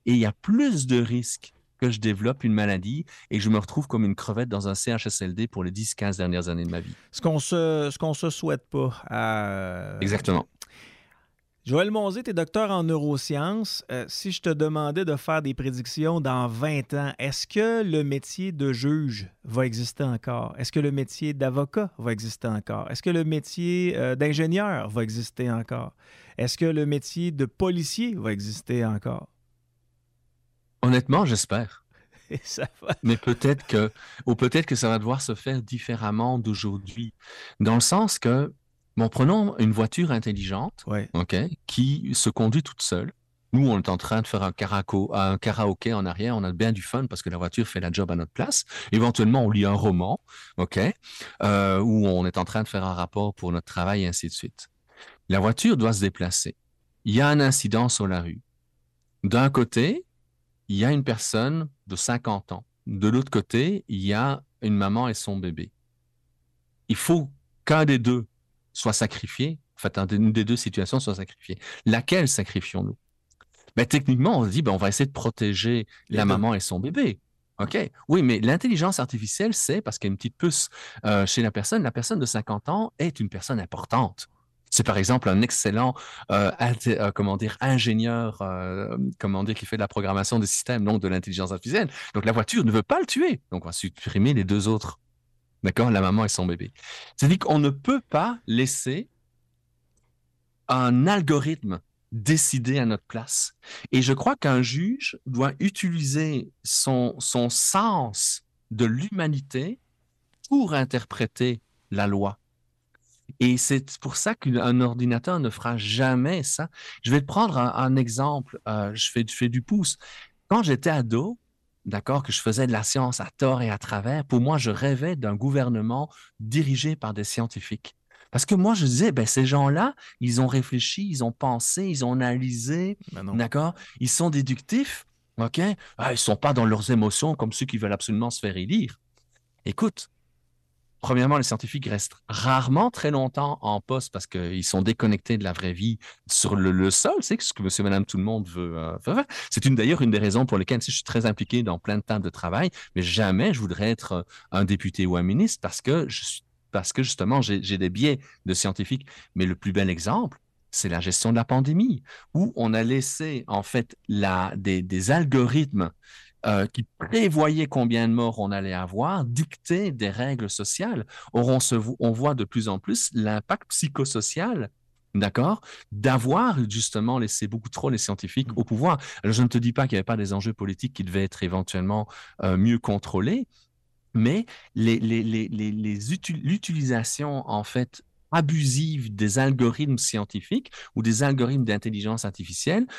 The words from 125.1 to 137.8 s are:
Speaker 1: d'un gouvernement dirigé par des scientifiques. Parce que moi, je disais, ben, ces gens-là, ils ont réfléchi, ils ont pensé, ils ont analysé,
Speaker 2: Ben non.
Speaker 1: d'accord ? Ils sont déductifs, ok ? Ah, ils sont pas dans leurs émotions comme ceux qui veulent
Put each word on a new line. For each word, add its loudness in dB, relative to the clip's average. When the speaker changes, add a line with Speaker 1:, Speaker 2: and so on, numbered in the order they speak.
Speaker 1:
d'un -2
gouvernement 0
dirigé 0
par -6
des -4
scientifiques. -6
Parce 0
que 2
moi, 6
je 2
disais, 4
ben, 2
ces 2
gens-là, 4
ils 2
ont 4
réfléchi, 0
ils -2
ont 0
pensé, -2
ils -2
ont 0
analysé, -2
Speaker 2:
Ben -12
non. -4
Speaker 1:
d'accord ? 0
Ils -2
sont 2
déductifs, -2
ok ? -2
Ah, -2
ils -2
sont 2
pas 2
dans 4
leurs 2
émotions 2
comme -2
ceux -4
qui -4
veulent -2